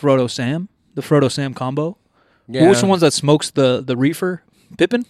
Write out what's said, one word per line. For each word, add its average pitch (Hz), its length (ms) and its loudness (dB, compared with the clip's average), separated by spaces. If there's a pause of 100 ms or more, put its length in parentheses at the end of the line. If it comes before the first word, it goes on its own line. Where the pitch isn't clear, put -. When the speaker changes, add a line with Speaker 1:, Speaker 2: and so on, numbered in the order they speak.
Speaker 1:
Frodo 131 300 2
Sam, 151 380 -6 (260)
the 139 80 -8
Frodo 139 280 2
Sam 139 220 -6
combo. 143 460 -6 (500)
Speaker 2:
Yeah. 139 220 4
Speaker 1:
Which 202 120 4
one's 190 200 2
that 147 100 4
smokes 147 380 0
the, 127 340 0
the 127 120 -4
reefer? 165 460 -2 (360)
Pippin? 240 320 0